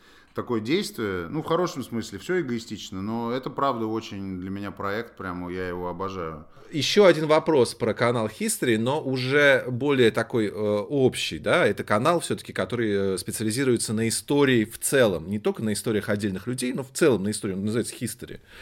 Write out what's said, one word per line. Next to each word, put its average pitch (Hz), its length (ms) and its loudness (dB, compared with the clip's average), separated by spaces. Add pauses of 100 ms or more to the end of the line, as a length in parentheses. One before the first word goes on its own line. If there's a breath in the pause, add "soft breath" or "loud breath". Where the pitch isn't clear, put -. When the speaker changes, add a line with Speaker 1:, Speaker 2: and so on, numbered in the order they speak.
(340 soft breath)
Speaker 1:
такое 113 260 -4
действие. 107 680 -4
Ну, 151 120 -6
в 151 40 -8
хорошем 165 380 -2
смысле, 107 360 -8
все 180 220 -2
эгоистично, 110 600 -8
но 113 300 -4
это, 131 180 -6
правда, 131 360 -2
очень 98 560 -6
для 92 80 -8
меня 98 220 -8
проект, 98 440 -6
прямо 90 340 -8
я 92 200 -6
его 90 180 -6
обожаю. 87 580 -8 (280 loud breath)
Speaker 2:
Еще 170 320 4
один 160 220 6
вопрос 151 460 4
про 127 200 -2
канал 120 340 0
History, 143 500 0
но 131 240 0
уже 135 680 4
более 127 420 4
такой, 113 360 0
э, - 40 -4
общий, 104 880 0
да, 131 260 2
это 101 200 0
канал 139 340 2
все-таки, - 320 -6
который, 101 640 0
э, 92 40 -2
специализируется 113 760 0
на 113 160 0
истории 131 560 4
в - 120 -12
целом, 95 520 2
не 107 100 -2
только 196 240 -2
на 107 80 0
историях 104 380 -2
отдельных 101 380 -2
людей, 127 260 -4
но 143 100 -4
в - 80 -16
целом 120 320 4
на 104 80 0
истории, 104 220 -4
он 98 100 -4
называется 107 320 -2
History. - 460 -10 (200 loud breath)